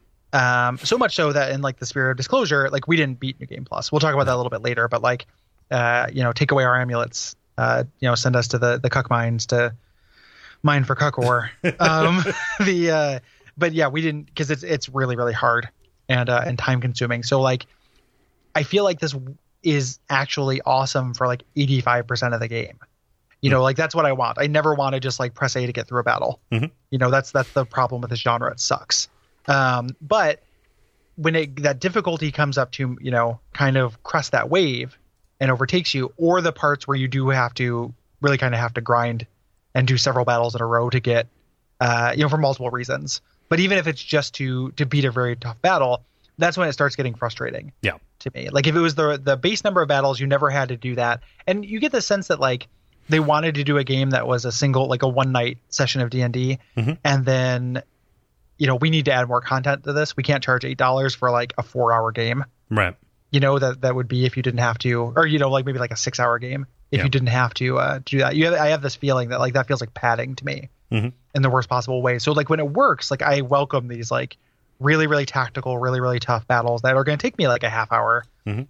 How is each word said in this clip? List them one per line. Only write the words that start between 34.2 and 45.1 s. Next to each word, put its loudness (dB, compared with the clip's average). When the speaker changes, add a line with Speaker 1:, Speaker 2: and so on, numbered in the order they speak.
Speaker 1:
that 0
wave, 0
and 4
overtakes 0
you, -4
or 2
the 0
parts -2
where 0
you 0
do 0
have 0
to -2
really 4
kinda 0
have -2
to -4
grind 0
and 4
do 2
several 0
battles 0
in -4
a 0
row 0
to 0
get, 0
uh, 2
you 0
know, 2
for 0
multiple 0
reasons. -6
But 2
even 2
if 0
it's -4
just -2
to, -4
to -2
beat 2
a 2